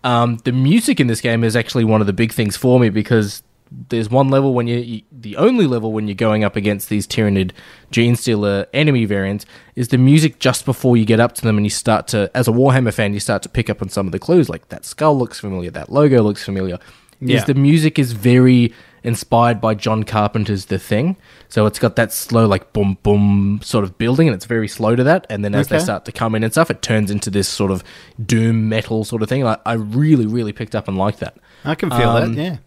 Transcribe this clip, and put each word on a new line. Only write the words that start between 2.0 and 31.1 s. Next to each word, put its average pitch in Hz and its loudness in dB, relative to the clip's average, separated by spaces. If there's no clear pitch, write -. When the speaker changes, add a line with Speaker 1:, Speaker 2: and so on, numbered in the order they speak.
Speaker 1:
of 101 2
the 101 0
big 113 0
things 104 -2
for 127 4
me, 117 4
because 107 0
there's 113 -4
one 135 2
level 135 2
when 120 0
you, 120 -2
you, 120 -10
the 120 -16
only 214 2
level 113 -2
when 107 -4
you're 101 -6
going 107 0
up 101 -2
against 104 -2
these 104 -2
Tyranid 98 0
Gene 120 2
Stealer 104 -2
enemy 139 2
variants 98 -4
is 120 -4
the 127 2
music 151 4
just - -2
before 123 2
you 113 4
get 110 2
up 120 2
to - -10
them, 110 0
and 104 0
you 101 -2
start 107 -2
to, 104 -2
as 120 0
a 113 2
Warhammer 127 2
fan, 101 -2
you 101 -6
start 101 -4
to - -16
pick - -4
up - -6
on 92 -8
some 98 -4
of 85 -6
the 95 -6
clues, 160 2
like, 82 -12
that - -16
skull 151 0
looks 120 -4
familiar, 92 -8
that - -12
logo 135 4
looks 104 -2
familiar. 95 -6
Speaker 2:
Yeah. 123 2
Speaker 1:
Is - 0
the 139 0
music 156 2
is 123 -2
very 123 4
inspired 117 0
by 110 0
John 110 -2
Carpenter's 104 -2
The 95 -4
Thing. 143 -2
So 107 2
it's 104 -2
got - 0
that 113 0
slow, 113 0
like, 98 0
boom, 98 0
boom 101 2
sort 104 -2
of 92 -10
building, 131 2
and 120 2
it's 90 -10
very 113 -2
slow 113 0
to 127 2
that. 170 2
And 104 -6
then 104 -4
as 139 0
they - 0
Speaker 2:
Okay. 160 0
Speaker 1:
start 104 -6
to - -12
come 113 -2
in 110 0
and 113 0
stuff, 165 0
it - -6
turns 107 0
into 104 -4
this 98 0
sort 98 -2
of 92 -4
doom 113 2
metal 110 -4
sort 110 -6
of 104 -4
thing. 131 -2
I, 107 -2
I 113 -2
really, 120 0
really 110 -4
picked 113 -10
up 104 -6
and 98 -4
liked 98 -2